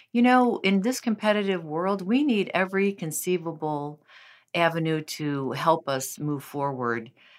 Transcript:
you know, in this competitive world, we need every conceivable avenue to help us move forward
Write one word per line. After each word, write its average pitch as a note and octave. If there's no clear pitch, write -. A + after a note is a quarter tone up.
you A#3+
know, B3
in G3
this B3+
competitive G#3
world, F3+
we A#3
need A3
every F#3+
conceivable D#3
avenue D#3+
to C#3+
help D#3
us C3+
move D3
forward B2